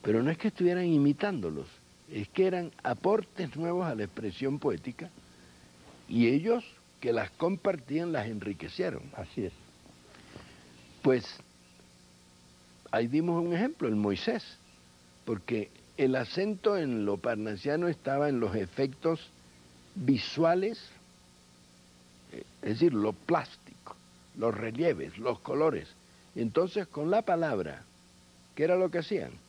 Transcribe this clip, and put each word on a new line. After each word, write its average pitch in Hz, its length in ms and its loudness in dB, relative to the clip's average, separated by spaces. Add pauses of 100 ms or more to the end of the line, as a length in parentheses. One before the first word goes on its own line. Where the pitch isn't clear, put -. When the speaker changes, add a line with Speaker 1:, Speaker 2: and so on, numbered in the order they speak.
Speaker 1:
Pero 110 200 4
no 147 80 2
es 165 80 -2
que 220 100 -2
estuvieran 180 380 2
imitándolos, 143 800 2 (460)
es 107 160 -6
que 185 180 4
eran 180 240 -2 (120)
aportes 180 720 0
nuevos 170 300 0
a 139 80 -2
la 107 100 -2
expresión 110 540 -4
poética 127 520 -4 (1000)
y 117 200 4
ellos 190 360 2 (360)
que 120 120 0
las - 180 -2
compartían 170 840 -2
las 117 140 -2
enriquecieron. 98 760 -6 (140)
Speaker 2:
Así - 300 -6
es. 87 60 -6 (1500)
Speaker 1:
Pues 131 240 4 (1600)
ahí 117 180 2
dimos 170 360 2
un 175 100 0
ejemplo, 214 340 0
el 107 80 2
Moisés, 104 480 0 (800)
porque 107 460 -4 (260)
el 131 200 4
acento 196 600 0
en 127 280 0
lo 101 140 0
parnasiano 117 680 -2
estaba 143 400 0
en 127 120 0
los 104 140 0
efectos 135 720 -2 (680)
visuales, 165 840 2 (1500)
eh, - 120 -14 (180)
es - 80 -4
decir, 131 240 4
lo 107 180 2
plástico, - 840 -4 (400)
los 113 200 2
relieves, 117 640 -2
los 117 220 -2
colores. 131 480 0 (460)
Entonces, 165 520 0
con 151 240 -4
la 220 120 4
palabra, 131 600 0 (720)
¿qué 147 100 0
era 180 120 4
lo 185 140 2
que 170 80 -2
hacían? 139 340 -4 (160)